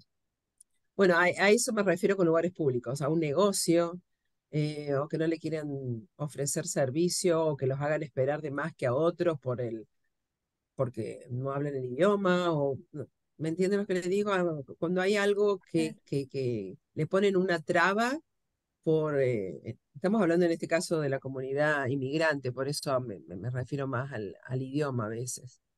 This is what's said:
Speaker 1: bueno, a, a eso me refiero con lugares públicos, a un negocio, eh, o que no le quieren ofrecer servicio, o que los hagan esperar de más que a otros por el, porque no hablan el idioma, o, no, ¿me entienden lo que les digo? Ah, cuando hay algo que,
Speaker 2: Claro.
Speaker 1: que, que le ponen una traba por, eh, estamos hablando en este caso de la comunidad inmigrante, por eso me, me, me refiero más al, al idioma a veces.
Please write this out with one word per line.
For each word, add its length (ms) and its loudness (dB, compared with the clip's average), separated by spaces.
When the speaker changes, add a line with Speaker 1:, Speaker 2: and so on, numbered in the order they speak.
Speaker 1:
bueno, 220 6
a, 60 4
a 280 4
eso 220 4
me 100 0
refiero 340 2
con 100 4
lugares 240 2
públicos, 500 -2
a 80 0
un 100 2
negocio, 840 2
eh, 440 -2
o 120 0
que 100 -6
no 100 0
le 120 -2
quieren 800 -6
ofrecer 500 -4
servicio, 800 0
o 100 0
que 120 -2
los 120 -2
hagan 240 -2
esperar 380 -2
de 100 -6
más 240 -4
que 100 -6
a 80 2
otros 460 0
por 220 -4
el, 260 -6
porque 540 -6
no 240 -4
hablan 220 -4
el 100 -6
idioma, 680 4
o, 240 2
no, 160 -10
¿me 100 -4
entienden 320 0
lo 80 -4
que 60 -2
les 160 -2
digo? 240 0
Ah, 120 2
cuando 220 0
hay 160 2
algo 440 2
que, 200 0
Speaker 2:
Claro. 140 -18
Speaker 1:
que, 220 -4
que 500 -4
le 140 -2
ponen 300 2
una 240 2
traba 580 2
por, 380 2
eh, 560 -2
estamos 260 0
hablando 240 4
en 60 4
este 160 -4
caso 320 0
de 80 0
la 120 -2
comunidad 680 -2
inmigrante, 640 0
por 160 -4
eso 320 -2
me, 200 -8
me, 180 -14
me 140 -6
refiero 360 -4
más 240 -4
al, 320 -8
al 180 -4
idioma 440 -2
a 40 -4
veces. 520 -10